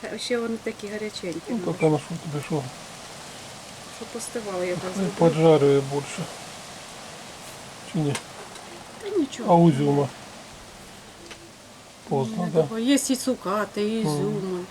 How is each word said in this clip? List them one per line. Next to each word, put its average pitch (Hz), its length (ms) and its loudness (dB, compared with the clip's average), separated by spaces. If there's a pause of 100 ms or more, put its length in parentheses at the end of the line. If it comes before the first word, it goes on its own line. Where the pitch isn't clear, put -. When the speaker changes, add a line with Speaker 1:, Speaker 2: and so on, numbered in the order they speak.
(140)
Speaker 1:
Е, 220 60 -8
ще 247 200 -2
вони 226 240 -2
такі 214 240 -8
гаряченькі, 202 520 -6 (100)
Speaker 2:
Ну, 233 160 -2
Speaker 1:
ну. 170 80 -2
Speaker 2:
так - 100 0
она 156 160 6
что - 240 -8
тебе 147 220 -6
что? 147 180 -2 (1300)
Speaker 1:
Щоб 220 100 -12
постивали, 202 600 -4
я 180 80 0
так 170 100 -6
Speaker 2:
Ну, 190 180 -2
Speaker 1:
зроблю. 175 140 0
Speaker 2:
поджаривай 151 640 8 (120)
больше. 143 300 -4 (1700)
Чи 165 60 0
ні? 143 160 2 (880)
Speaker 1:
Та 415 60 -6
нічого. 269 440 2
Speaker 2:
А - 20 10
у 170 140 10
изюма? 143 340 4
Speaker 1:
Ні, 135 40 0 (2000)
Speaker 2:
Поздно, 143 360 0
Speaker 1:
не 160 60 -2
Speaker 2:
да? 160 100 6
Speaker 1:
добав-, 220 180 0
є 247 140 4
і 269 220 2
цукати, 208 680 -2
і 220 240 0
Speaker 2:
Мгм. 151 100 2
Speaker 1:
ізюми. 190 440 -2 (120)